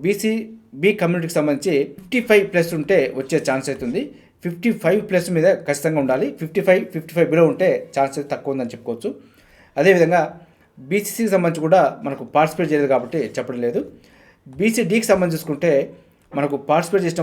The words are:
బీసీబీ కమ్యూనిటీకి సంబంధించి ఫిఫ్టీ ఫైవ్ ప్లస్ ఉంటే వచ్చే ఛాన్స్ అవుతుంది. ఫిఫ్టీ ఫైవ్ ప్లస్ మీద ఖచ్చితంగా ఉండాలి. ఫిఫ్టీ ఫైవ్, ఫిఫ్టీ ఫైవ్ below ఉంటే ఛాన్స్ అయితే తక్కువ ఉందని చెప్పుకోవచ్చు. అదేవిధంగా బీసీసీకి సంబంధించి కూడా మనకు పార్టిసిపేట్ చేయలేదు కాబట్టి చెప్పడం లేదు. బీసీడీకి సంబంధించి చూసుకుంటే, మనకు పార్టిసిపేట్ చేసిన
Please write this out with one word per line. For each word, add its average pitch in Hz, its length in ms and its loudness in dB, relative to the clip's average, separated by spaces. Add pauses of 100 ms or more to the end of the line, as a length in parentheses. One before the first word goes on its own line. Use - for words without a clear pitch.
బీసీబీ 202 880 -2 (100)
కమ్యూనిటీకి 170 360 -2
సంబంధించి 151 360 0 (220)
ఫిఫ్టీ - 240 -6 (100)
ఫైవ్ 208 220 6
ప్లస్ 170 260 0
ఉంటే 151 200 0 (220)
వచ్చే 156 180 -2 (100)
ఛాన్స్ 135 240 -2
అవుతుంది. 135 300 -6 (440)
ఫిఫ్టీ 175 240 -4 (140)
ఫైవ్ 190 260 2
ప్లస్ 175 180 0 (100)
మీద 160 100 4 (200)
ఖచ్చితంగా 151 360 0
ఉండాలి. 131 240 0 (140)
ఫిఫ్టీ 175 260 -4
ఫైవ్, 185 160 6 (100)
ఫిఫ్టీ 156 240 -8
ఫైవ్ 165 160 4
below 165 180 6
ఉంటే 185 180 0 (260)
ఛాన్స్ 139 240 0
అయితే 143 140 -6
తక్కువ 135 220 -4
ఉందని 127 180 -6
చెప్పుకోవచ్చు. 120 380 -8 (680)
అదేవిధంగా 170 420 4 (680)
బీసీసీకి 208 420 -2
సంబంధించి 165 320 0
కూడా 175 160 6 (240)
మనకు 139 180 -8 (120)
పార్టిసిపేట్ 160 360 2
చేయలేదు 143 220 2
కాబట్టి 123 260 0 (160)
చెప్పడం 123 300 -6
లేదు. - 160 -2 (800)
బీసీడీకి 226 500 0
సంబంధించి 180 300 2
చూసుకుంటే, 156 340 -2 (640)
మనకు 143 180 -2 (140)
పార్టిసిపేట్ 170 380 2
చేసిన 170 160 -4